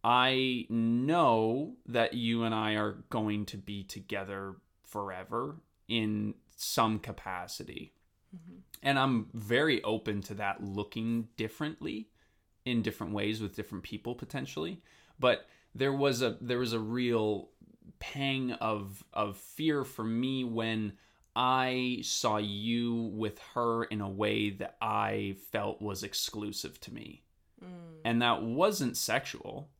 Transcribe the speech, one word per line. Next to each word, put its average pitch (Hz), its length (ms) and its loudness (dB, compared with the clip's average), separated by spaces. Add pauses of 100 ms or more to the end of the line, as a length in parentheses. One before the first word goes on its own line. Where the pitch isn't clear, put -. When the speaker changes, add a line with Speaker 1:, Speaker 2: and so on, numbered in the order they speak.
Speaker 1:
I 127 640 4
know 123 1040 4 (120)
that 117 280 2
you 117 300 2
and 110 100 2
I 107 220 0
are 104 340 -2
going 104 360 0
to - 100 -10
be 98 280 -10
together 98 720 -8 (320)
forever 104 680 -4 (300)
in 107 480 0 (220)
some 110 420 2
capacity. - 960 -10 (420)
Speaker 2:
Mm-hmm. 170 220 -18 (260)
Speaker 1:
And 139 160 4
I'm 127 360 4
very 117 500 4
open 107 380 0
to 104 120 -10
that 98 300 -4
looking 110 720 -2
differently 156 720 -6 (560)
in 120 160 2
different 104 320 -2
ways 104 280 -2
with 101 140 -6
different 98 300 -8
people 120 300 -8
potentially. 143 680 -8 (400)
But 123 260 6 (280)
there 139 180 2
was 139 300 2
a, 117 180 2
there 120 180 0
was 120 140 0
a 113 60 0
real 110 720 2 (480)
pang 135 540 -2
of, 104 600 -4
of 101 240 0
fear 151 480 0
for 127 200 -6
me 127 400 0
when 113 500 0 (420)
I 127 680 2
saw - 360 0
you 113 560 0 (200)
with 107 240 -2 (160)
her 117 300 2
in 107 160 -4
a 98 80 -2
way 104 420 2
that 98 300 -8
I 107 560 0 (140)
felt 104 320 -2
was 98 200 -4
exclusive - 800 -6
to - 120 -14
me. - 280 -14 (400)
Speaker 2:
Mm. - 60 -16 (360)
Speaker 1:
And 117 180 2
that 117 200 4
wasn't 135 540 2
sexual. - 720 -4 (120)